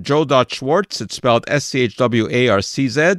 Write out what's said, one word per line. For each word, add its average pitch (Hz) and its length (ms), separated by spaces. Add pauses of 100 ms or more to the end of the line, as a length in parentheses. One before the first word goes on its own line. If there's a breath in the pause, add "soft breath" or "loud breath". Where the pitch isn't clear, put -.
joe.schwartz, 143 1000
it's 104 140
spelled 117 300
S 143 200
C 131 160
H 110 160
W 120 320
A 123 180
R 101 140
C 135 260
Z, 151 300